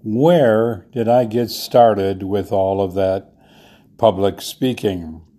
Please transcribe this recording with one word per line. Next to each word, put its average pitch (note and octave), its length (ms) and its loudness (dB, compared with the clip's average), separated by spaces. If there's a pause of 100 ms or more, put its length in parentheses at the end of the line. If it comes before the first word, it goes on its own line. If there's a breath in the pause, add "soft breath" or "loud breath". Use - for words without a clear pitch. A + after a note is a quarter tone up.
where A#2 840 2
did A#2 160 -4
I B2 180 2
get A2+ 240 -4
started G2 720 2
with G2 300 -4
all G2 280 0
of F#2+ 140 -2
that F#2+ 400 -2 (640 soft breath)
public G2 420 0
speaking? F2+ 840 -6 (160)